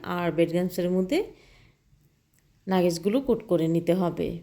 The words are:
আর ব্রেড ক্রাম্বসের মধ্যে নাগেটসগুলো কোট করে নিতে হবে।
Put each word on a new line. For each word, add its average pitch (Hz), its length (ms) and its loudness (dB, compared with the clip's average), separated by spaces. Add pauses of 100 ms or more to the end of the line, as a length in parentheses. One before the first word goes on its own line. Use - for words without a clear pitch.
(160)
আর 175 100 -2 (100)
ব্রেড 170 180 4
ক্রাম্বসের 180 420 -2
মধ্যে 185 220 0 (1500)
নাগেটসগুলো 185 520 2 (100)
কোট 226 120 2 (100)
করে 165 240 2
নিতে 170 200 2
হবে। 170 340 -2 (140)